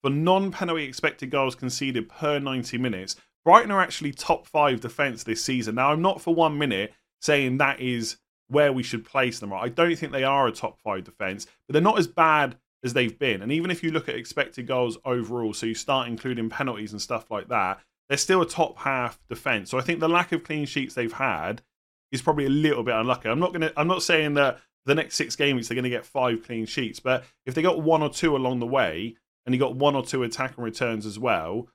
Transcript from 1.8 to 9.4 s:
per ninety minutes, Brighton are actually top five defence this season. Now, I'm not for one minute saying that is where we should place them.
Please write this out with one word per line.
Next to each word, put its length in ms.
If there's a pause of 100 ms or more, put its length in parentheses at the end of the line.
per 300
ninety 400
minutes, 380 (280)
Brighton 240
are 120
actually 320
top 340
five 340
defence 420
this 200
season. 320
Now, 160
I'm 100
not 200
for 120
one 240
minute 340 (300)
saying 380
that 200
is 380 (300)
where 260
we 80
should 240
place 320
them. 160